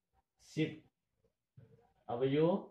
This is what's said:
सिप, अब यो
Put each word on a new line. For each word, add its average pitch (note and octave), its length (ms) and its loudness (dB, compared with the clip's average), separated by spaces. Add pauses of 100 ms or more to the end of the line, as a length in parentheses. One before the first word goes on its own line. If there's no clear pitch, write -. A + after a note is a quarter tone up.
(520)
सिप, D3+ 200 -2 (1400)
अब A#2+ 160 -4
यो D3 240 4 (240)